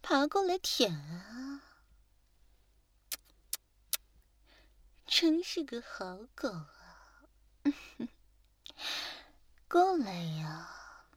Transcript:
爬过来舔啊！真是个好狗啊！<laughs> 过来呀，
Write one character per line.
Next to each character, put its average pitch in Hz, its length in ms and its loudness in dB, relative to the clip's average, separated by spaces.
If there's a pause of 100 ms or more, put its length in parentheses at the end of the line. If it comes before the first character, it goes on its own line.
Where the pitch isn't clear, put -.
爬 285 240 4
过 392 160 2
来 370 160 2
舔 220 360 2
啊！ 208 680 -10 (3500)
真 330 360 6
是 339 220 -4
个 240 180 -8
好 190 520 -10
狗 254 160 -2
啊！ - 760 -14 (400)
<laughs> - 440 -2 (1600)
过 359 300 6
来 202 160 0
呀， 160 920 -6 (100)